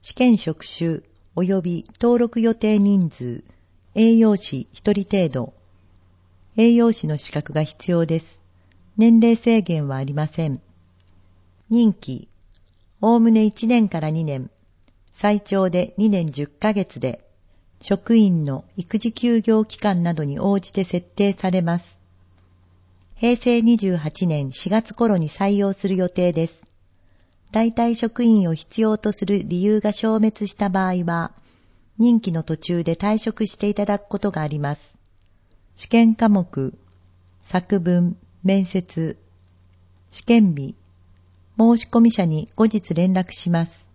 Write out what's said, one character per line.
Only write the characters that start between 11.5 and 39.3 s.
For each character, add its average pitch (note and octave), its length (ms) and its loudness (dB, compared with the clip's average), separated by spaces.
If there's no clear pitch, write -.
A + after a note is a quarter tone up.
任 A3+ 240 4
期、 - 360 -12
お A3+ 140 4
お A#3 40 4
む A3+ 100 4
ね A3 140 4
一 G#3+ 240 -2
年 A3+ 220 2
か E3+ 100 -6
ら D#3 100 -4
二 D#3+ 140 -4
年、 C#3 260 -8
最 G#3 300 -2
長 G3 280 -2
で F3+ 280 -2
二 G#3+ 120 2
年 E3+ 220 -2
十 C#3+ 160 -8
ヶ - 240 -2
月 F#3+ 300 -6
で、 B2+ 260 -8
職 - 340 0
員 F#3 300 4
の C#3 180 -6
育 F#3+ 220 -6
児 A3+ 120 -4
休 A#3 300 0
業 A3 240 2
期 - 120 -20
間 F#3+ 240 -2
な E3+ 120 -2
ど D#3 100 -6
に C#3+ 160 -6
応 G3 200 0
じ - 120 -12
て G3 140 -4
設 F3+ 200 -6
定 G3+ 280 -2
さ F#3+ 180 -4
れ F#3 100 0
ま E3+ 180 -2
す。 - 180 -16
平 A#3+ 200 0
成 A#3 260 0
二 A3+ 140 4
十 F#3+ 220 -2
八 D#3 300 -4
年 C#3+ 260 -4
四 - 160 -10
月 A3 240 -2
頃 A3 240 0
に D#3+ 100 -2
採 G3 300 -2
用 G3 160 -2
す - 160 -8
る F#3+ 80 -2
予 F3+ 100 -2
定 F3+ 240 0
で E3 160 -2
す。 - 160 -18
代 A3+ 160 2
替 A#3 240 0
職 A#3 300 -4
員 G#3+ 240 4
を D#3+ 40 0
必 - 280 -8
要 G#3+ 160 2
と G#3 160 -4
す - 120 -6
る G3 200 -2
理 F3 180 -4
由 G#3+ 160 2
が G#3 140 -2
消 A3 260 -2
滅 G#3+ 280 0
し - 80 -12
た G3+ 120 -2
場 F#3+ 220 -2
合 F3+ 160 -4
は、 E3+ 260 -4
任 A#3 220 4
期 G3+ 140 -4
の D#3+ 100 -4
途 D#3+ 140 -4
中 E3+ 260 -4
で E3 120 -2
退 G#3 220 -2
職 A3 300 -4
し - 100 -14
て G#3 120 -2
い G#3 40 -2
た G3+ 120 -4
だ G3+ 120 -2
く G3+ 120 -14
こ G3+ 100 -6
と G3+ 120 -2
が E3+ 100 -6
あ D3+ 60 -4
り D3 120 -6
ま D3 160 -4
す。 - 180 -20
試 - 100 -16
験 A3+ 280 4
科 A3+ 120 0
目、 F3 460 -2
作 F#3 380 -4
文、 F3 380 0
面 F#3+ 220 2
接。 F3+ 520 -6